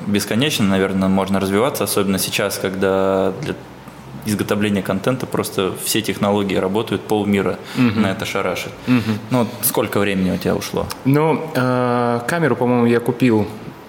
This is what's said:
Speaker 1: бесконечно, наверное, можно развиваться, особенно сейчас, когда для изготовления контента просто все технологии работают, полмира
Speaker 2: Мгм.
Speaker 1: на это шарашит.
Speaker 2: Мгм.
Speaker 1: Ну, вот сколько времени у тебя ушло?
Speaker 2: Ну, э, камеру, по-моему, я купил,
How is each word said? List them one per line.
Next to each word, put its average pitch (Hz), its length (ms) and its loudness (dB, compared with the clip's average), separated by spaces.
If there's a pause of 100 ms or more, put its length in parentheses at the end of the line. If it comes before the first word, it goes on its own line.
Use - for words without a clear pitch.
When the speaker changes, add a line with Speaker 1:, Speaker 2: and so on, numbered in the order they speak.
Speaker 1:
бесконечно, 110 580 0
наверное, 95 440 2
можно 95 300 2
развиваться, 101 460 2
особенно 98 340 0
сейчас, 101 400 -2
когда 95 760 2 (100)
для 92 120 -4 (720)
изготовления 101 560 0
контента 113 440 -2
просто - 460 -2 (120)
все - 180 0
технологии 101 540 0
работают, 98 460 0
полмира 101 560 0 (180)
Speaker 2:
Мгм. 113 260 2
Speaker 1:
на 98 80 2
это 95 140 -4
шарашит. 95 480 -4 (160)
Speaker 2:
Мгм. 113 300 2 (120)
Speaker 1:
Ну, 127 80 2
вот 117 100 2 (140)
сколько 107 380 0
времени 95 320 2
у 90 40 0
тебя 92 200 0
ушло? 90 300 -4 (180)
Speaker 2:
Ну, 147 360 4 (140)
э, 123 720 2
камеру, 156 300 2
по-моему, 120 300 2
я 117 140 4
купил, 117 460 2 (420)